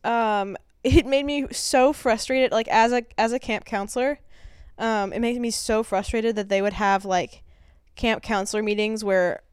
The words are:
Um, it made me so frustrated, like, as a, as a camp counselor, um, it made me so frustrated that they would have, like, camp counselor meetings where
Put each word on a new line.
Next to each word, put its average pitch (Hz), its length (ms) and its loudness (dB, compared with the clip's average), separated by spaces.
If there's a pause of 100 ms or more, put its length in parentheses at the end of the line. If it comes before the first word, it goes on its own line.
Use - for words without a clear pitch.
Um, 214 540 -2 (260)
it 262 220 6
made 277 200 0
me 285 260 -4
so 269 420 2
frustrated, 262 580 0
like, 226 180 0
as 226 240 4
a, 240 100 0 (140)
as 226 160 2
a 254 60 -2
camp 214 260 -6
counselor, 247 540 -4 (580)
um, 214 360 -2
it 220 60 -6
made 240 200 -2
me 233 120 -4
so 220 320 -2
frustrated 220 520 -2
that 202 140 -4
they 196 120 2
would 202 120 0
have, 196 320 2
like, 180 380 -2 (520)
camp 226 260 -2
counselor 208 400 -2
meetings 214 420 -2
where 185 380 2 (120)